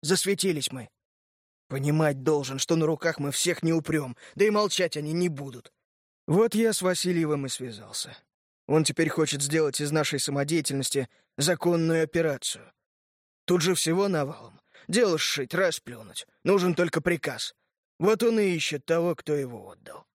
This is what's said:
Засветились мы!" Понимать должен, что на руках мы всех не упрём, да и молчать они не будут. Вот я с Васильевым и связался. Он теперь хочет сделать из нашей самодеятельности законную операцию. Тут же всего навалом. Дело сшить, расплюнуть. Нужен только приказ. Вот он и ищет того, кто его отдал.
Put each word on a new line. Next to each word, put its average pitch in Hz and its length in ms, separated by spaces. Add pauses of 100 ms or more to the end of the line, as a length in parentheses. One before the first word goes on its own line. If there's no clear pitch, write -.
Засветились 180 680
мы!" 131 160 (800)
Понимать 143 560
должен, 135 340
что - 160
на 160 100
руках 156 360
мы 143 100
всех - 320
не 165 100
упрём, 151 440 (180)
да 202 100
и 214 60
молчать 202 460
они 151 160
не 175 160
будут. 139 440 (540)
Вот 214 300
я 226 160
с - 100
Васильевым 165 640
и - 20
связался. 110 680 (500)
Он 156 160
теперь 156 260
хочет 147 320
сделать 147 400
из 147 120
нашей 151 260
самодеятельности 139 880 (280)
законную 165 680
операцию. 156 680 (720)
Тут 180 160
же 170 160
всего 180 320
навалом. 151 520 (280)
Дело 190 300
сшить, - 360
расплюнуть. 123 720 (160)
Нужен 180 320
только 170 260
приказ. 143 540 (440)
Вот 208 240
он 226 180
и 196 140
ищет 151 300
того, 170 300
кто 151 200
его 123 360
отдал. - 360 (100)